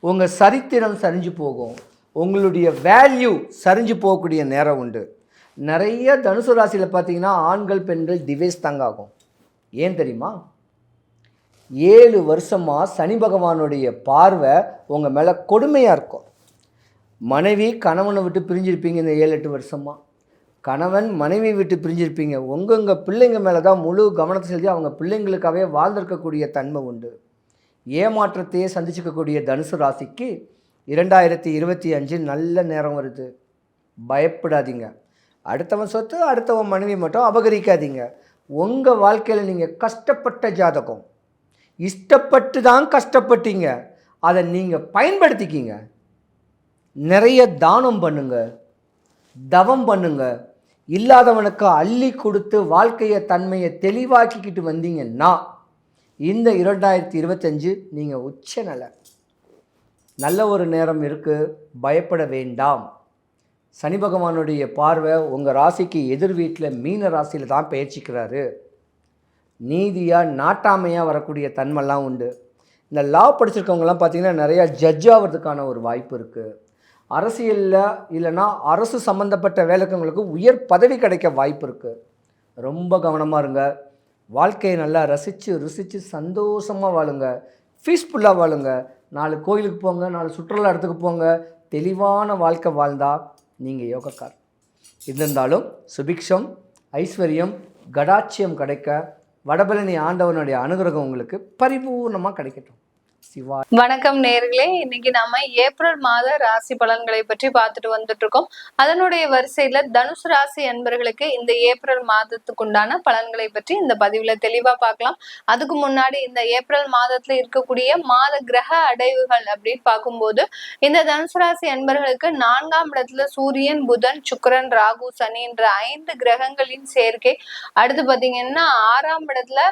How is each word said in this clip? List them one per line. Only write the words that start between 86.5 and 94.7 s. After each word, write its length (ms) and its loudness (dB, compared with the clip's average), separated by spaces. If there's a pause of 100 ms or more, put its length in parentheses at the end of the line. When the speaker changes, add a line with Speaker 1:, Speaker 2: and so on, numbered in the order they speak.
Speaker 1:
வாழுங்க, 300 -2 (600)
பீஸ்ஃபுல்லா 540 2
வாழுங்க. 300 0 (480)
நாலு 180 -4 (100)
கோயிலுக்கு 400 -2
போங்க, 180 -4 (120)
நாலு 200 -8
சுற்றுலா 360 -2
இடத்துக்கு 340 -6
போங்க. 180 -2 (500)
தெளிவான 680 -2
வாழ்க்கை 380 0
வாழ்ந்தா 320 0 (540)
நீங்க 180 -10 (100)
யோகக்கார். 400 -14 (720)